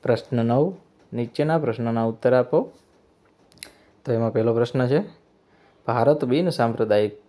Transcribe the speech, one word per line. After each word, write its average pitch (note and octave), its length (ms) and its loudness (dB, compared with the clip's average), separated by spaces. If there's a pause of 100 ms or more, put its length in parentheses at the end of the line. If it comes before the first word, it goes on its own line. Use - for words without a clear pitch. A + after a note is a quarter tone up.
પ્રશ્ન A#2+ 440 -2
નવ, C#3+ 260 0 (400)
નીચેના C#3+ 460 -2
પ્રશ્નોના A#2 460 -2
ઉત્તર A2+ 300 0
આપો. C#3+ 380 0 (1300)
તો C3 80 -2
એમાં A2+ 200 0
પહેલો A2+ 220 2
પ્રશ્ન A#2+ 320 0
છે, D3 180 0 (800)
ભારત D3 380 2
બિન D3+ 240 0
સાંપ્રદાયિક A2+ 640 0 (160)